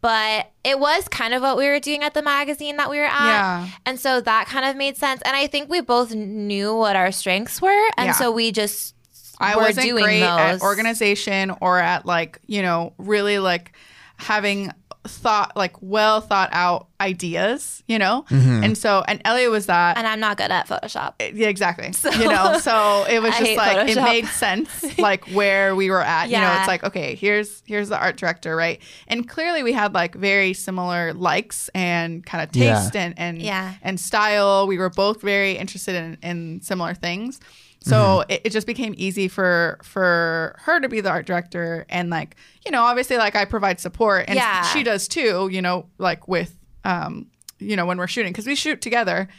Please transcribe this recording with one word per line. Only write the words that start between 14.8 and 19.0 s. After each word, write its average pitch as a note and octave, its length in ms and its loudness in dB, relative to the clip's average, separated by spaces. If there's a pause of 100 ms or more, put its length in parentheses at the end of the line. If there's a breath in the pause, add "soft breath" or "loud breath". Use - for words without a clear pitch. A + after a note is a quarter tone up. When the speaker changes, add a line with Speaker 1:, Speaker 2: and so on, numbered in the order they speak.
Speaker 2:
thought, G#3+ 480 0
like, F#3 260 -2
well G#3+ 380 2
thought G3+ 320 0
out F3+ 360 0 (120)
ideas, F#3+ 880 -4
you A3+ 100 0
know? G#3+ 320 0
Speaker 3:
Mm-hmm. B2+ 360 4
Speaker 2:
And G#3+ 120 2
so, A2+ 300 4